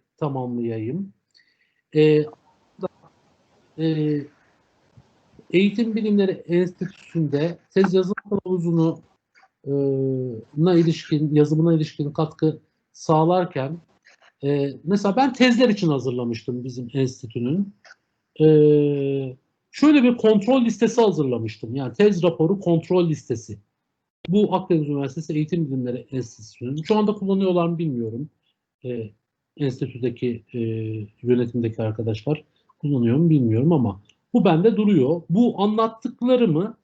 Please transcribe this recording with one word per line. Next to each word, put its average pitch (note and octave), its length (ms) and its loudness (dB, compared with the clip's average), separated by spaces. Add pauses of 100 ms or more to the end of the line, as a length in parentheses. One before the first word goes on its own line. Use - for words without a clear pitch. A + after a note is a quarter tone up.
(160)
tamamlayayım. B2+ 960 -6 (840)
E, D3+ 280 4 (1500)
e, D#3 380 0 (1300)
Eğitim G#3 460 0
Bilimleri G3+ 360 0
Enstitüsü'nde E3+ 1300 -4 (160)
tez F#3+ 200 2
yazım F#3+ 200 0 (140)
kılavuzunu, E3+ 720 -2 (680)
e, C#3 60 -6 (840)
na F3 180 2
ilişkin, D#3 600 0
yazımına D#3 400 2
ilişkin D3+ 380 -4
katkı D#3 480 -4 (320)
sağlarken, E3 840 0 (680)
e, C#3+ 280 -2 (120)
mesela G3 320 0
ben C4 160 2
tezler B3 360 4
için G#3 200 0
hazırlamıştım B2 760 -4
bizim B2 280 -10
enstitünün. C3 840 -4 (640)
E, D#3 60 6 (1200)
şöyle D4 320 4
bir A#3+ 140 4
kontrol A3 480 2
listesi A#3 360 0
hazırlamıştım. B2+ 720 -2
Yani C3 200 -6
tez G3+ 280 2
raporu E3+ 380 0
kontrol F3 480 0
listesi. A2+ 500 -6 (680)
Bu F#3+ 260 2
Akdeniz E3+ 340 0
Üniversitesi C#3+ 440 -6
Eğitim D3+ 340 -2
Bilimleri B2 440 -6
Enstitüsü'nün. B2+ 720 -10
Şu G#3+ 160 0
anda G#3 160 0
kullanıyorlar F#3+ 540 0
mı E3+ 100 -4
bilmiyorum. B2 520 -6 (540)
E, A#2+ 260 -10 (460)
enstitüdeki, B2+ 880 -6 (100)
e, B2 60 -6 (640)
yönetimdeki A#2+ 600 0
arkadaşlar A2 640 -4 (340)
kullanıyor B2+ 380 0
mu E3 140 4
bilmiyorum B2+ 420 2
ama G#2+ 300 0 (300)
bu G#3+ 120 2
bende F#3 320 4
duruyor. E3+ 540 2
Bu G#3 320 2
anlattıklarımı A3+ 1200 0